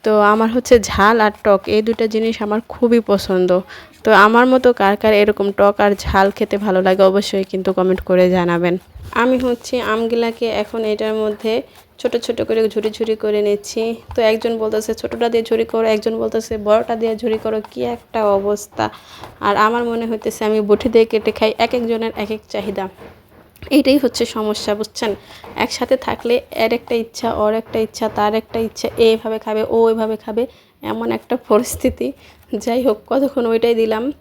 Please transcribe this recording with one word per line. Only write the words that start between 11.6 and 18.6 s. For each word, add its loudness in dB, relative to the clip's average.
ছোট -4
ছোট -4
করে 0
ঝুরি -2
ঝুরি -4
করে -2
নিচ্ছি। -2
তো 0
একজন 0
বলতেছে, -2
"ছোটটা -4
দিয়ে 0
ঝুরি 0
করো," 0
একজন 0
বলতেছে, -4
"বড়টা 2
দিয়ে -2
ঝুরি -2
করো।" -2
কি -10
একটা -8
অবস্থা। -2